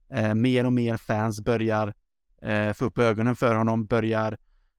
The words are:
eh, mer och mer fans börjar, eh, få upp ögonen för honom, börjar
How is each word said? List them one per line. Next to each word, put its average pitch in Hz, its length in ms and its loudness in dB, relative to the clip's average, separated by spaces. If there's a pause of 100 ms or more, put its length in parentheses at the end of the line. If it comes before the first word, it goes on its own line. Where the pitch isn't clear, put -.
eh, 110 240 0
mer 123 320 2
och 123 80 2
mer 117 240 0
fans 107 440 -4
börjar, 107 520 0 (480)
eh, 107 320 -2
få - 120 -4
upp 110 120 -4
ögonen 117 380 2
för 117 200 2
honom, 113 300 0
börjar 110 520 0 (420)